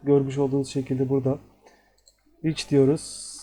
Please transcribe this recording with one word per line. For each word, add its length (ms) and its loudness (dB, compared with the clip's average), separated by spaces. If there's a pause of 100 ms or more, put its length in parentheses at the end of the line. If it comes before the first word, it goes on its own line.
Görmüş 360 2
olduğunuz 300 0
şekilde 400 -2
burada 300 0 (1040)
reach 260 -4
diyoruz. 720 0